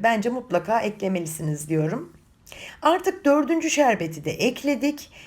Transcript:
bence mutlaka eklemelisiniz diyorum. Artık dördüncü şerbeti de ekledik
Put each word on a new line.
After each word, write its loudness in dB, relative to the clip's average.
bence 2
mutlaka 0
eklemelisiniz -4
diyorum. -2
Artık 2
dördüncü 4
şerbeti 2
de -2
ekledik -2